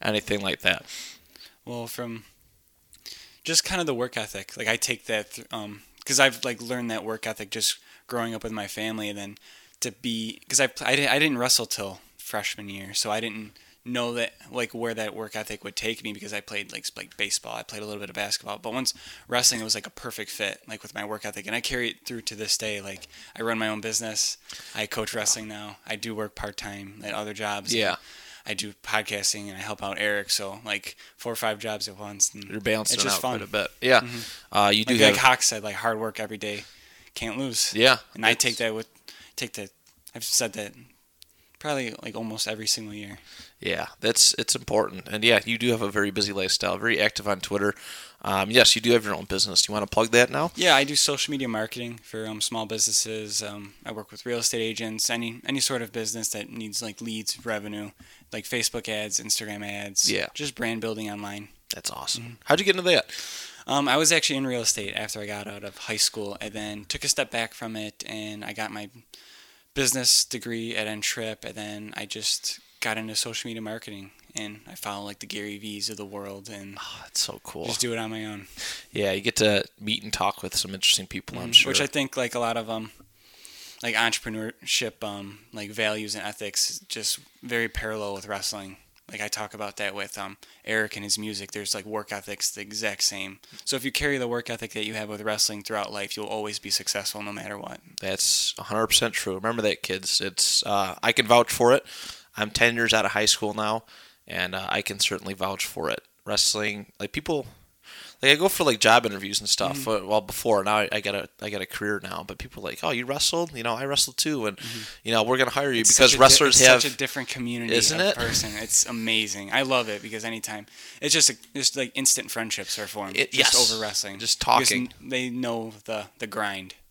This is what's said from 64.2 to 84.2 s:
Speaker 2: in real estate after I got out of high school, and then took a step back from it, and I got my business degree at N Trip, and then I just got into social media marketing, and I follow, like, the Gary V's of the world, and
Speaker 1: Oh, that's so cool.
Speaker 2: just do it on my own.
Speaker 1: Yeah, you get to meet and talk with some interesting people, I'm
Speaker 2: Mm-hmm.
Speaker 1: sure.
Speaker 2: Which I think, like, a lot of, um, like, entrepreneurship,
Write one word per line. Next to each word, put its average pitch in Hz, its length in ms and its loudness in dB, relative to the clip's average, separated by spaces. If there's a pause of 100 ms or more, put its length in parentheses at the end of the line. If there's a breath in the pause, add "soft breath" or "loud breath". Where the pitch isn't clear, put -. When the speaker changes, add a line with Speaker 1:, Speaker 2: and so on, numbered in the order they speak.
Speaker 2:
in 135 100 0
real 123 160 -2
estate 104 320 -2
after 107 260 -4
I 104 60 -8
got 104 220 -8
out 101 160 -12
of 98 120 -12
high 110 200 -6
school, 101 440 0
and 107 120 -8
then 104 320 -8
took - 180 -6
a 143 60 -4
step - 240 0
back 113 220 -2
from 113 200 -10
it, 107 320 -10
and 107 380 -8
I - 80 -8
got 107 180 -6
my 104 180 -10 (840 soft breath)
business 131 500 4
degree 117 520 -6
at 107 100 -2
N 107 140 -6
Trip, 110 440 -4
and 113 100 -10
then 107 420 -10
I 107 100 -8
just - 540 -4 (200)
got 110 160 0
into 110 200 -6
social 117 320 -4
media 113 140 -8
marketing, 107 480 -10 (240)
and 104 340 -6
I - 60 -16
follow, 101 300 -8
like, 101 140 -12
the 104 80 -2
Gary 104 320 -2
V's 104 320 -6
of 107 60 -10
the 104 100 -8
world, 101 420 -12
and 98 320 -14
Speaker 1:
Oh, - 220 -10
that's - 180 -4
so - 220 -2
cool. - 240 -8
Speaker 2:
just 113 140 -2
do 120 120 0
it 113 60 -2
on 110 120 -4
my 110 140 -8
own. 101 220 -12 (460 loud breath)
Speaker 1:
Yeah, 101 200 0
you 95 80 0
get 110 160 0
to 104 280 4 (160)
meet 104 220 -4
and 104 100 -10
talk 98 300 0
with - 140 -4
some 95 180 -2
interesting 95 320 2
people, 95 320 -8
I'm 87 80 -8
Speaker 2:
Mm-hmm. - 60 -6
Speaker 1:
sure. 135 180 8
Speaker 2:
Which 135 100 4
I 143 60 2
think, 135 300 -2
like, 123 180 -2
a 123 40 0
lot 117 180 0
of, 113 140 -6
um, 110 220 -6 (880 loud breath)
like, 117 120 -2
entrepreneurship, 113 1080 0